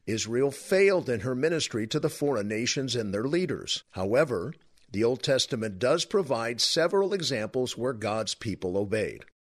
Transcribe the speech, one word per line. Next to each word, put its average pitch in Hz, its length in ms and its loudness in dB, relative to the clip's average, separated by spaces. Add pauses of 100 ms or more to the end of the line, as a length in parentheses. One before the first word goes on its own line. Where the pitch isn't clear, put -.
Israel 113 460 0
failed 190 580 2
in 117 120 -2
her 127 120 -2
ministry 127 540 0
to 151 120 -2
the 156 100 2
foreign 123 400 0
nations 120 460 -2
and 107 160 -2
their 104 120 0
leaders. 143 680 -2
However, 113 600 0 (360)
the 101 140 0
Old 120 180 2
Testament 110 580 0
does 151 260 2
provide 120 560 -2
several 185 520 2
examples 127 640 -2
where 123 140 -2
God's 107 440 -2
people 92 420 -4
obeyed. 98 460 -2 (180)